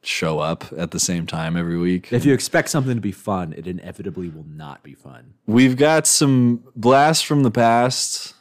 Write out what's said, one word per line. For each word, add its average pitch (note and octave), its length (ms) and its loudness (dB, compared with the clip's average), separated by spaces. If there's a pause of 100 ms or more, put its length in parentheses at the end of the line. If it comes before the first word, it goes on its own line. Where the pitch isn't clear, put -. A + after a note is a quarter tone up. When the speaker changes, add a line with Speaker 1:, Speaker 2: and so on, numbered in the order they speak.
Speaker 1:
show - 360 -4
up D#2+ 240 -4 (140)
at E2+ 140 -6
the E2+ 80 -8
same E2+ 260 -2
time E2 320 -6
every E2+ 200 -4
week. F2+ 360 -2
Speaker 2:
If A#2+ 100 0
you C#3 100 4
expect - 360 -2
something C3 260 -2
to A2 60 -4
be G2 100 -4
fun, F2+ 460 -6
it E2 100 -14
inevitably F2+ 640 -10
will D#2 180 -18
not D2+ 340 -18
be - 120 -20
fun. B2 400 -20 (140)
Speaker 1:
We've B2+ 280 4
got D3+ 320 4
some B2 560 4 (140)
blasts C#3 460 4
from D3 200 2
the A#2+ 80 2
past A#2+ 880 0